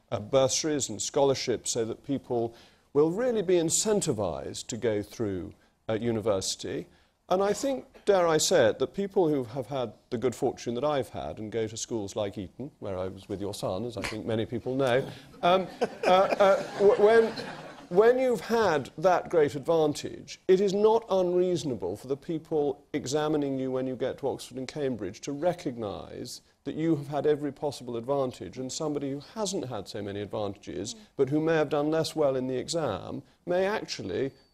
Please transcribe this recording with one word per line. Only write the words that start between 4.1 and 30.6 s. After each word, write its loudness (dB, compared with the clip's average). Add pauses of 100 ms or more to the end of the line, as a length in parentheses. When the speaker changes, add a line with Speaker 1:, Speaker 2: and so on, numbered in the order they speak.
Speaker 1:
to -6
go 0
through, -6 (340)
uh, 0
university. -2 (420)
And 2
I 2
think, -4 (200)
dare 6
I 4
say 6
it, 2
that 0
people 2
who 0
have -8
had -6 (160)
the -4
good 0
fortune -2
that -4
I've 0
had -8
and -8
go -2
to -10
schools -6
like -2
Eton, -10
where -6
I -4
was -12
with -4
your -4
son, -4
as -8
I -8
think -8
many -2
people -6
know, 2 (360)
um, 2 (380)
uh, 4
uh, 6 (160)
w-, 6
when, 8 (560)
when 6
you've 2
had 2
that 2
great 4
advantage, 0
it 8
is 2
not 4
unreasonable 0
for -16
the -2
people -2
examining 0
you -4
when -2
you -4
get -4
to -4
Oxford -6
and -8
Cambridge -4
to -8
recognise -4 (220)
that -8
you 2
have -6
had -2
every 0
possible -8
advantage, -4
and -8
somebody -4
who -8 (120)
hasn't -4
had -8
so -10
many -6
advantages, -6